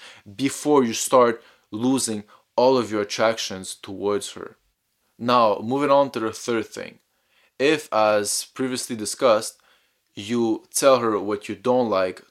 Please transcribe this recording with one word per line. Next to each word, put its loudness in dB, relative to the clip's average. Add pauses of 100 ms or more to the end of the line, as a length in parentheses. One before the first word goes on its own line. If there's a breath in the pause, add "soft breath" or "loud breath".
(360 loud breath)
before 2
you -2
start 2 (280 soft breath)
losing -2 (320 soft breath)
all 4
of -2
your -2
attractions -2
towards -6
her. -16 (600)
Now, 2
moving -2
on 4
to -6
the -4
third -4
thing. -16 (580)
If, 0
as 2
previously -6
discussed, 0 (560 soft breath)
you -2
tell 6
her 0
what -4
you -8
don't 0
like -2